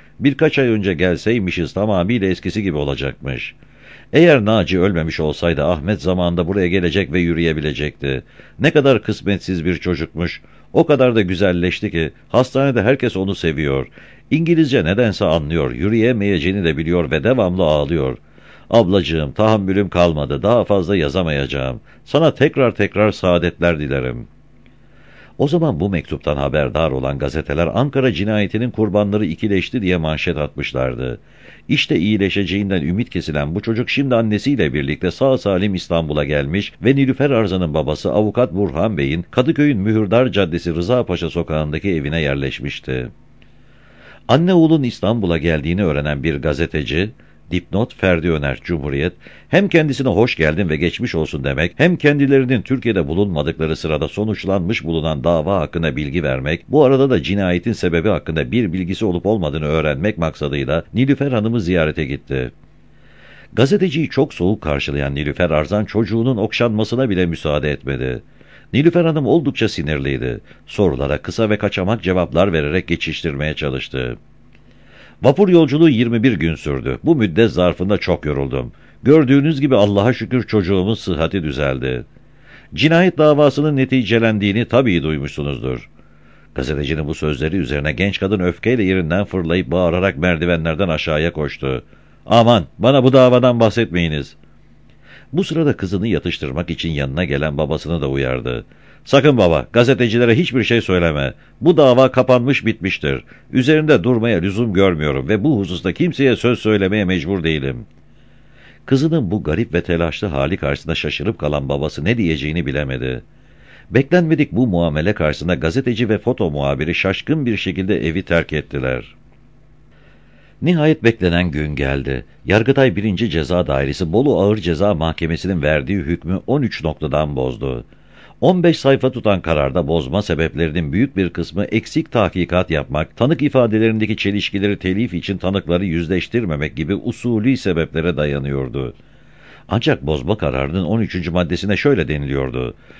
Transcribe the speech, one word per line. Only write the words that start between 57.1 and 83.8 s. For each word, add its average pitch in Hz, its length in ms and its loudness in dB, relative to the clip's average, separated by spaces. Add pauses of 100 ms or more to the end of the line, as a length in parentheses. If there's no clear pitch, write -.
cinayetin 92 500 0
sebebi 87 360 0
hakkında 78 420 -2
bir 107 220 0
bilgisi 92 320 -4
olup 87 200 -2
olmadığını 80 400 -2
öğrenmek 76 520 -2
maksadıyla 73 640 -4 (100)
Nilüfer 135 380 0
Hanım'ı 113 300 0
ziyarete 80 440 0
gitti. 65 460 -6 (1040)
Gazeteciyi 151 560 2
çok 143 240 0
soğuk 92 280 -2
karşılayan 71 540 -2
Nilüfer 73 340 -2
Arzan 78 360 0
çocuğunun 113 520 0
okşanmasına 110 720 0
bile 92 160 0
müsaade 73 460 -2
etmedi. 65 500 -6 (520)
Nilüfer 170 320 4
Hanım 156 200 0
oldukça 135 440 2
sinirliydi. 67 680 -4 (280)
Sorulara 71 500 0
kısa 107 320 -2
ve 104 80 0
kaçamak 101 460 -2
cevaplar 90 500 2
vererek 78 340 -2
geçiştirmeye 76 640 -4
çalıştı. 65 640 -6 (1040)
Vapur 160 280 4
yolculuğu 160 400 6
yirmi 117 340 2
bir 127 100 4
gün 80 220 0
sürdü. 67 480 -4
Bu 165 120 2
müddet 107 360 2
zarfında 90 460 0
çok 82 280 -2
yoruldum. 67 460 -4 (320)
Gördüğünüz 143 580 4
gibi 135 140 2
Allah'a 101 380 4
şükür 120 340 -4
çocuğumun 98 460 2
sıhhati 82 500 -2
düzeldi. 65 640 -4 (680)
Cinayet 170 440 2
davasının 151 580 4
neticelendiğini 113 920 2